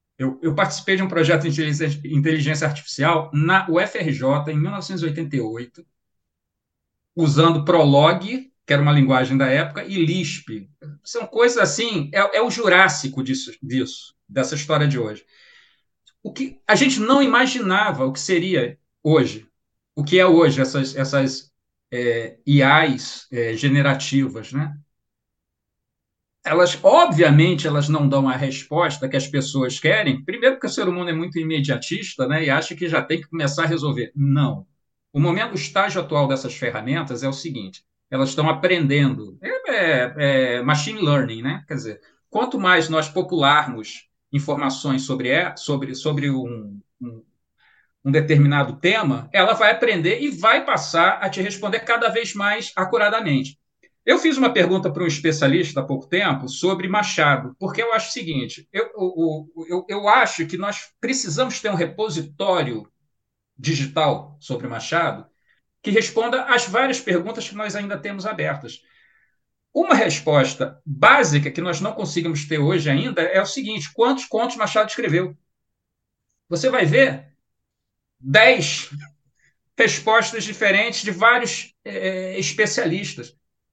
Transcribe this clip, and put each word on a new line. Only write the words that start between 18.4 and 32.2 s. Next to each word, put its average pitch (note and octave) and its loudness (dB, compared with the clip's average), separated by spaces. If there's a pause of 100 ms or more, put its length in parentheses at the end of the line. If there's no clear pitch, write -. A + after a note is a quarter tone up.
hoje, B2 2 (480)
o D3 -4
que F3+ 2
é F#3 6
hoje, D#3+ 6
essas, C3 -2
essas C3+ -2 (420)
é, A#2 -4
I C#3+ 6
As, - 2
é, A#2 -4
generativas, C3+ 0
né? D3+ -6 (1700)
Elas, F3 2
obviamente, E3+ 6
elas D3 0
não D3 2
dão C3+ 2
a B2+ 0
resposta C#3+ -2
que C#3 -2
as B2+ -2
pessoas C3 -2
querem, G#3+ 2
primeiro B3 0
porque - -8
o - -4
ser G3+ -2
humano F3 -2
é E3+ -2
muito E3 -6
imediatista, C#3+ -4